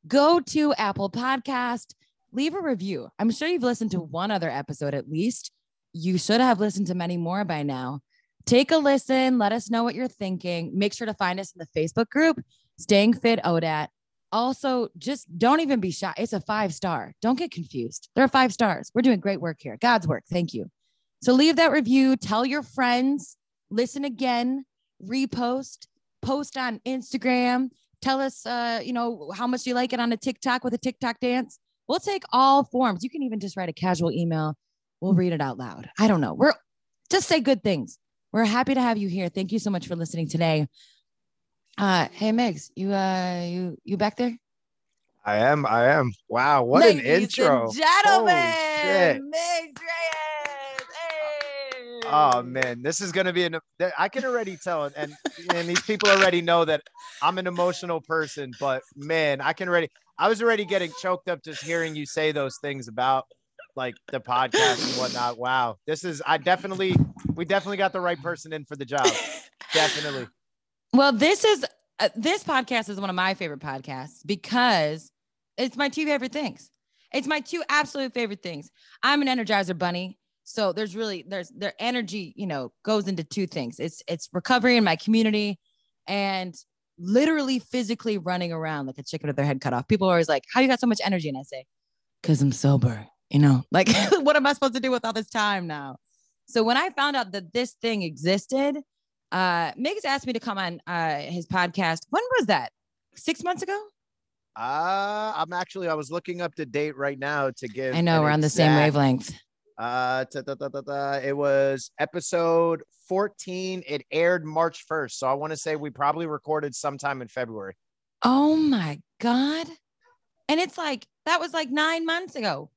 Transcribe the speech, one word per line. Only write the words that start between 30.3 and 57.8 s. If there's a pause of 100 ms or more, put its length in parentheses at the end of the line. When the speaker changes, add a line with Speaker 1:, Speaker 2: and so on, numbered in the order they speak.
Speaker 1:
with
a
TikTok
dance. (260)
We'll
take
all
forms.
You
can
even
just
write
a
casual
email. (460)
We'll
read
it
out
loud. (100)
I
don't
know.
We're, (580)
just
say
good
things. (320)
We're
happy
to
have
you
here.
Thank
you
so
much
for
listening
today. (1080)
Uh,
hey,
Migs,
you,
uh,
you,
you
back
there? (880)
Speaker 2:
I
am.
I
am. (160)
Wow.
What
an
Speaker 1:
Ladies
Speaker 2:
intro.
Speaker 1:
and
gentlemen,
Speaker 2:
Holy
shit.
Speaker 1:
Migs
Reyes. (100)
Hey. (100)
Speaker 2:
Oh,
man.
This
is
gonna
be
an, (380)
I
can
already
tell. (100)
And, (400)
and
these
people
already
know
that (400)
I'm
an
emotional